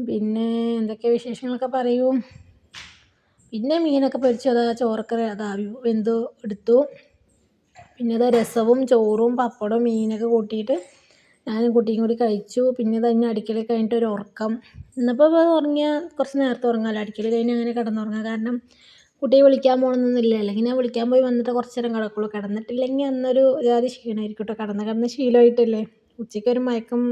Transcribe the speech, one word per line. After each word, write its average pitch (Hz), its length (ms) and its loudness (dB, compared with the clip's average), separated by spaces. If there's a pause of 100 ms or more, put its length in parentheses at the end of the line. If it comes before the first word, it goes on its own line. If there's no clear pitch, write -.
പിന്നെ 220 380 -2 (320)
എന്തൊക്കെ 220 380 -4
വിശേഷങ്ങളൊക്കെ 247 640 -6
പറയൂ. 247 300 2 (1400)
പിന്നെ 240 320 -2
മീനൊക്കെ 277 400 0
പൊരിച്ചു, 247 300 0
അതാ 240 100 2 (180)
ചോറൊക്കെ 220 340 -4 (200)
അതാ 208 120 -8 (380)
വെന്തു 226 320 0 (280)
എടുത്തു. 214 300 0 (1200)
പിന്നെ 233 220 -4
അതാ 240 180 4
രസവും 233 440 2 (120)
ചോറും 220 480 2
പപ്പടവും 233 460 -2
മീനൊക്കെ 220 480 -2
കൂട്ടിയിട്ട് 220 420 -2 (720)
ഞാനും 233 280 0
കുട്ടിയും 220 280 0
കൂടി 226 180 0
കഴിച്ചു. 214 400 -2 (160)
പിന്നെ 226 280 0
തന്നെ 233 260 2
അടുക്കളയിൽ 220 380 -4
കഴിഞ്ഞിട്ട് 226 300 0
ഒരു 226 140 0
ഉറക്കം. 208 380 -6 (480)
ഇന്നിപ്പോൾ 247 340 4 (240)
ഉറങ്ങിയാൽ 294 380 0 (220)
കുറച്ച് 269 240 -4
നേരത്തെ 247 300 -2
ഉറങ്ങാമല്ലോ, 220 320 -2
അടുക്കളയിൽ 220 320 -6
കഴിഞ്ഞ് 233 200 0
അങ്ങനെ 233 220 -2
കിടന്നുറങ്ങാം. 220 520 -4
കാരണം 226 260 -4 (640)
കുട്ടിയെ 269 260 6
വിളിക്കാൻ 262 360 4
പോകണമെന്നൊന്നുമില്ല, 247 600 2
അല്ലെങ്കിൽ 202 260 -2
ഞാൻ 254 120 -2
വിളിക്കാൻ 233 300 -2
പോയി 254 160 6
വന്നിട്ട് 240 300 0
കുറച്ച് 240 220 -6
നേരം 240 180 -2
കിടക്കുള്ളൂ. 214 380 -4
കിടന്നിട്ടില്ലെങ്കിൽ 247 760 -4
അന്നൊരു 254 320 2 (240)
ജാതി 240 280 2
ക്ഷീണമായിരിക്കും 214 500 -8
കേട്ടോ, 214 160 -8
കിടന്ന് 208 280 -6
കിടന്ന് 226 260 -2
ശീലമായിട്ടല്ലേ, 240 680 4 (420)
ഉച്ചയ്ക്കൊരു 240 460 -2
മയക്കം 240 420 -2